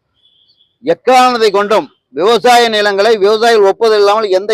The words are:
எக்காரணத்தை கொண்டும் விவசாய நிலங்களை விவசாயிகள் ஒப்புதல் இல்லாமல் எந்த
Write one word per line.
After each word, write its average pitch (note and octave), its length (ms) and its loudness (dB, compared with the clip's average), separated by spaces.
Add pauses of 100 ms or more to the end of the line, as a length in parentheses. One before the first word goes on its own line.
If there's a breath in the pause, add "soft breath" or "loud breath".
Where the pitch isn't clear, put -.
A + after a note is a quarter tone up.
(840)
எக்காரணத்தை A#3+ 720 0
கொண்டும் G3 300 -2 (320)
விவசாய A#3 440 2 (120)
நிலங்களை G#3 380 0 (120)
விவசாயிகள் A3 460 2
ஒப்புதல் G#3+ 320 0
இல்லாமல் G#3 260 0 (100)
எந்த G#3 160 -6